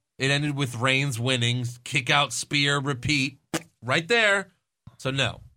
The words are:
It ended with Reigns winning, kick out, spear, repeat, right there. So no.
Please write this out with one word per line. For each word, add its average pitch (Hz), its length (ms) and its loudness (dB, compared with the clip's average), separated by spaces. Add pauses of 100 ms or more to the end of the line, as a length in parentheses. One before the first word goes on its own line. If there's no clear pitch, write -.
(180)
It 135 120 0
ended 143 260 0
with 131 200 -4
Reigns 131 420 2
winning, 120 480 0 (180)
kick 143 260 -2
out, 147 220 2
spear, 143 460 0
repeat, 135 600 -2 (440)
right 143 240 0
there. 202 460 2 (460)
So 131 120 -4
no. 131 300 -2 (160)